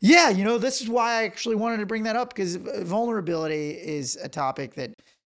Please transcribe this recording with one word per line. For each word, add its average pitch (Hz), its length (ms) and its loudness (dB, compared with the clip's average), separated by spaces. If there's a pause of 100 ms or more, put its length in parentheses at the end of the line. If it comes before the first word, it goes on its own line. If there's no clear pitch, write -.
Yeah, 311 300 8
you 190 140 2
know, 233 120 2
this 226 240 -2
is 226 80 -6
why 233 320 2
I 220 40 0
actually 220 320 -4
wanted 226 220 -2
to 208 80 -4
bring 220 180 -4
that 220 120 -2
up, 247 180 -4
'cause 180 220 -4
v-, 190 280 -8
vulnerability 165 880 -2
is 151 440 -6
a 127 140 -10
topic 135 460 -4
that, 123 180 -8 (340)